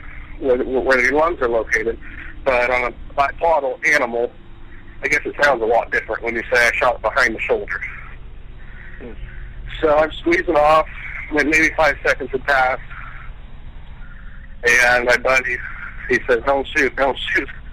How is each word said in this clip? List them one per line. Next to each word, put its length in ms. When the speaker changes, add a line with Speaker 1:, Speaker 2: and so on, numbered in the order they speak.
Speaker 1:
where, 180
where 420
your 140
lungs 280
are 80
located. 500
But 260
on 160
a 280
bipodal 760
animal, 440
I 40
guess 180
it 160
sounds 200
a 40
lot 260
different 320
when 120
you 160
say, 160
"I 60
shot 280
behind 340
the 40
shoulder." 420
Speaker 2:
Hmm. 140
Speaker 1:
So 140
I'm 160
squeezing 440
off, 320
and 120
maybe 260
five 280
seconds 280
had 140
passed, 360
and 380
my 120
buddy, 400
he 180
says, 180
"Don't 220
shoot, 280
don't 220
shoot. 320